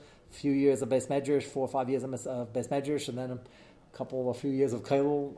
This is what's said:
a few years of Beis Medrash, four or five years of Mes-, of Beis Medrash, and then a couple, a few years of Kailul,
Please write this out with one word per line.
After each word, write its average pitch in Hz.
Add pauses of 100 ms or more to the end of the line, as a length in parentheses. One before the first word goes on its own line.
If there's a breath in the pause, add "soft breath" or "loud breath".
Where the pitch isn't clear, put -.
(300 loud breath)
a -
few 143
years 139
of 117
Beis 131
Medrash, 139
four 135
or 127
five 131
years 131
of 135
Mes-, 127
of 123
Beis 120
Medrash, 143
and 123
then 127
a -
couple, 127
a 120
few 139
years 135
of 117
Kailul, 143